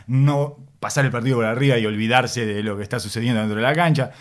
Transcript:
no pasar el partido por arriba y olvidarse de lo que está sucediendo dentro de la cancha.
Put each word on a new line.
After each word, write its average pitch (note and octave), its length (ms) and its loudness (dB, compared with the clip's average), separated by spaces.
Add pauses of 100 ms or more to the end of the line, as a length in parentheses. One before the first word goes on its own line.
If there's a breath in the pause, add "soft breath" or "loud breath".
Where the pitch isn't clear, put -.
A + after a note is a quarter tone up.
no C#3+ 500 2 (220)
pasar C#3 260 0
el C3 60 2
partido B2 280 -2
por A2+ 80 0
arriba B2 320 2
y A2 80 0
olvidarse A2+ 600 0
de G#2 160 -4
lo G#2+ 140 -4
que G#2 80 -8
está A#2+ 160 -6
sucediendo A2+ 400 -2
dentro G#2+ 160 -2
de A2 80 -2
la C#3 100 2
cancha. D#3 460 0